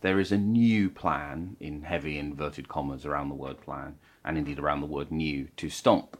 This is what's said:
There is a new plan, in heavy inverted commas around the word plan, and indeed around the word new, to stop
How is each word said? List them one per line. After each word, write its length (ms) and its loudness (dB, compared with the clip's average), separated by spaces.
There 180 4
is 100 2
a 60 4
new 540 6
plan, 680 -4
in 240 -10
heavy 360 -4
inverted 500 -6
commas 380 -6
around 240 -2
the 40 -6
word 280 -10
plan, 340 -10
and 100 -2
indeed 220 -2
around 240 0
the 40 -4
word 240 -4
new, 460 -2
to 140 -6
stop 500 4